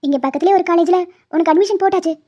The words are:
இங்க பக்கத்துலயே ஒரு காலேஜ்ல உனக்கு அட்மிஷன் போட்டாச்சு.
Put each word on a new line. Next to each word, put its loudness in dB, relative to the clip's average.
இங்க -2
பக்கத்துலயே 0
ஒரு 0
காலேஜ்ல 2
உனக்கு 0
அட்மிஷன் 0
போட்டாச்சு. 0